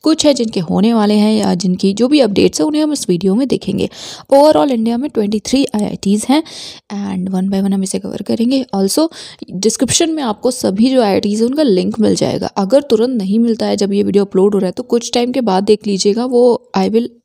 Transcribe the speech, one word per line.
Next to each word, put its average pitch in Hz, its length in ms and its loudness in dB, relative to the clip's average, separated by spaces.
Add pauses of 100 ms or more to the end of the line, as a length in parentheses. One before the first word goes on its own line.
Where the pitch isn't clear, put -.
कुछ 311 220 2
हैं 285 100 4
जिनके 226 240 -2
होने 185 340 0
वाले 208 200 2
हैं 208 200 2
या 196 220 0
जिनकी 185 380 0
जो 226 140 0
भी 294 120 4
अपडेट्स 214 420 2
हैं 311 60 0
उन्हें 302 160 0
हम 302 100 -2
इस - 160 -8
वीडियो 190 260 0
में 262 120 0
देखेंगे। - 420 -4 (440)
Overall 302 380 4
इंडिया 233 260 -2
में 285 120 -6
ट्वेंटी 208 300 -2
थ्री 262 260 0 (100)
आईआईटीज़ 208 540 -2
हैं 302 140 2 (500)
and 190 440 -6
one 190 160 -2
by 196 100 0
one 196 100 0
हम 196 100 0
इसे 190 160 -6
कवर 190 280 -10
करेंगे। 240 360 0 (120)
Also 196 320 0 (440)
डिस्क्रिप्शन 240 600 0
में 311 120 -6
आपको 226 280 -2
सभी 220 400 0
जो 262 100 2
आईआईटीज़ 208 420 0
हैं 240 60 0
उनका 302 140 0
लिंक 208 360 0
मिल 202 160 2
जाएगा। - 320 -2 (100)
अगर 208 240 2
तुरंत 240 400 0
नहीं 196 180 0
मिलता 233 260 0
है 202 120 -2
जब 202 160 0
ये 202 100 2
वीडियो 196 300 2
अपलोड 196 200 2
हो 196 60 2
रहा 185 80 0
है 180 100 -2
तो 247 60 -8
कुछ 240 300 -2
टाइम 247 180 0
के 269 100 -2
बाद 196 220 0
देख 208 240 2
लीजिएगा, 202 380 0
वो 247 520 2
I 190 120 0
will 233 180 0 (180)